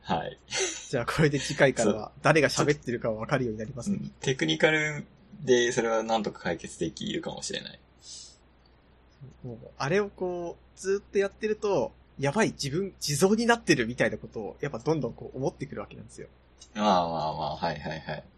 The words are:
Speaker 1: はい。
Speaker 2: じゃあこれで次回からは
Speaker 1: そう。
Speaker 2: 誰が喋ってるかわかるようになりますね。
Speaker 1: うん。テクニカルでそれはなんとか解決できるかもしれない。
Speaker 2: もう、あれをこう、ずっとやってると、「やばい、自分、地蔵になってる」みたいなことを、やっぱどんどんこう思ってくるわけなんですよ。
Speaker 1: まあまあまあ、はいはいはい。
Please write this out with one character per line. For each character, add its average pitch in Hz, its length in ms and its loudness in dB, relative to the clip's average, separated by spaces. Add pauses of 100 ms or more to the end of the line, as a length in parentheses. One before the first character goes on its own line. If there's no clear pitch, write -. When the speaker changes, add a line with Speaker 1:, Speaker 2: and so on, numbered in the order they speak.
Speaker 1:
は 82 240 -2
い。 - 120 -12 (520)
Speaker 2:
じ 139 60 -2
ゃ 117 60 0
あ 117 40 -4
こ - 160 2
れ 151 80 6
で 143 100 0
次 - 160 -6
回 139 180 6
か 117 100 2
ら 104 80 4
は 107 120 -2
Speaker 1:
そ - 20 -12
う。 - 60 -18 (100)
Speaker 2:
誰 151 180 6
が 131 80 6
喋 143 240 2
っ - 40 6
て 127 160 -6
る 117 80 -2
か 123 100 0
わ 110 160 -4
か 143 120 2
る 131 60 0
よ 117 60 -2
う - 40 -4
に 107 40 -10
な 110 60 -6
り - 100 -10
ま 127 80 -10
す - 80 -4
ね。 - 100 0
Speaker 1:
う 71 60 -8
ん。 - 140 -12
テ 135 160 -2
ク 170 100 0
ニ 156 120 0
カ 160 120 6
ル 151 340 0 (380)
で 120 300 6
そ 117 100 0
れ 117 60 0
は 110 160 2
な 113 120 0
ん 107 60 0
と - 80 -2
か - 100 -16
解 85 180 -4
決 - 200 -14
で 82 140 -2
き - 200 -8
る - 100 -4
か - 80 -6
も - 120 -10
し - 100 -8
れ - 80 -6
な - 120 -16
い。 - 80 -20 (1600)
Speaker 2:
も 120 120 -12
う、 113 40 -16 (200)
あ 135 100 -2
れ 185 120 2
を 202 100 -4
こ 175 480 -6
う、 - 220 -20
ず 196 260 -2
っ - 60 -20
と 208 60 0
や 196 100 2
っ - 40 -8
て - 160 -6
る 214 80 0
と、 190 360 0 (260)
「や 139 120 0
ば 214 140 2
い、 147 80 0
自 - 180 -6
分、 180 300 -4
地 147 180 -4
蔵 190 160 6
に 233 120 0
な 233 100 6
っ 226 60 -12
て 165 120 6
る」 123 140 2
み 123 80 -6
た 127 100 4
い 107 40 2
な 107 80 -8
こ 110 100 -14
と 117 120 -10
を、 95 200 -8
や 143 80 -4
っ 147 40 -6
ぱ - 60 -8
ど 151 160 0
ん 156 60 0
ど 123 80 -2
ん 117 60 -6
こ - 200 -14
う - 20 -10
思 135 120 -2
っ 180 40 -4
て - 140 -10
く - 80 -14
る 110 60 -8
わ 101 80 -10
け 135 80 -18
な 113 60 -16
ん 107 40 -16
で - 60 -20
す - 80 -18
よ。 - 80 -14 (460)
Speaker 1:
ま 107 80 -4
あ 104 40 4
ま 101 60 6
あ 87 160 4
ま 78 380 -4
あ、 73 100 -6
は 82 160 -2
い - 80 -8
は 78 140 -8
い - 60 -10
は - 140 -10
い。 - 100 -12 (140)